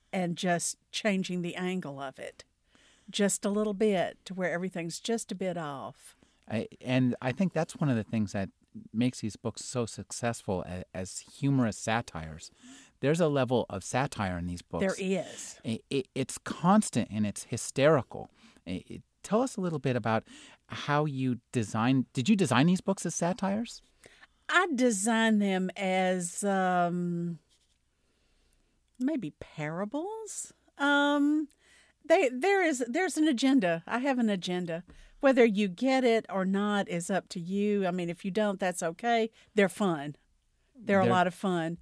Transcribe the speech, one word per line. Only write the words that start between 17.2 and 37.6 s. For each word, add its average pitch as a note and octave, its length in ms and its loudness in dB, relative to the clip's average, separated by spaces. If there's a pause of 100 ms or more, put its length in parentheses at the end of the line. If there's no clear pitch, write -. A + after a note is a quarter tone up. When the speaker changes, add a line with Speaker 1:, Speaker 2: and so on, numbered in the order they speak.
Speaker 2:
it's - 200 -6
hysterical. - 840 0 (380)
I, F2+ 200 -6
it, F2+ 140 -14 (220)
tell G#3+ 180 0
us C4 140 -4
a G3 60 -6
little E3 180 -2
bit B2+ 160 0
about A2 280 0 (480)
how D3 340 0
you C3 340 -2 (120)
design, A#2+ 640 2
did B2 160 -2
you A3+ 60 6
design C#3 320 4
these F3+ 140 2
books - 240 -2
as E3+ 100 -4
satires? G3 680 -4 (680)
Speaker 1:
I F4 240 4
design A3+ 680 2
them F#3 380 0
as, F#3 680 0
um, F3 960 0 (1600)
maybe B3+ 400 -4
parables. C#4+ 1120 -8 (240)
Um, C#4+ 720 2 (600)
they, E4 220 6
there F4+ 340 2
is, C#4 240 0
there's D#4 300 -2
an D#4 100 4
agenda. A3+ 600 2
I A#3 120 -2
have C4 200 0
an A3+ 100 2
agenda. F3+ 540 -4 (360)
Whether C4 260 6
you G#3 220 4
get C4 360 2
it A3+ 260 4
or F#3 160 -2
not G3+ 440 2
is E3+ 220 -4
up F#3 180 -2
to F#3+ 100 -8
you. G3+ 460 0